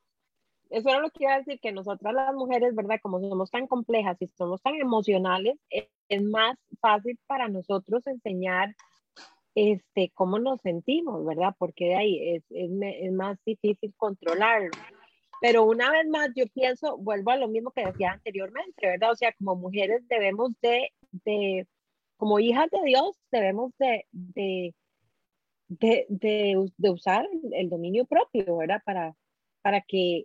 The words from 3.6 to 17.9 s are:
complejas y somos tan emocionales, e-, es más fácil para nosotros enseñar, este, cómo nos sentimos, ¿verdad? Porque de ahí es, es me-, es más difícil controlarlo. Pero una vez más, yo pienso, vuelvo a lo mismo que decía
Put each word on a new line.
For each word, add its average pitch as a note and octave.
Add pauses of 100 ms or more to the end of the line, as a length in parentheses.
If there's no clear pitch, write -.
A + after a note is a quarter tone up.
complejas A3
y F3+
somos F3+
tan D4
emocionales, G#3+ (100)
e-, - (180)
es G3+
más A3 (240)
fácil G#3+
para B3+
nosotros G3
enseñar, F#3+ (800)
este, G3+
cómo F#3+
nos B3+
sentimos, G3
¿verdad? F3
Porque F3
de F3+
ahí F#3+
es, D#3+
es F3
me-, G3
es F#3
más F#3+
difícil G#3
controlarlo. G3+ (720)
Pero A#3
una A#3
vez D#4+
más, D4+
yo B3+
pienso, B3+
vuelvo G3+
a C4
lo B3
mismo A3+
que A#3
decía F#3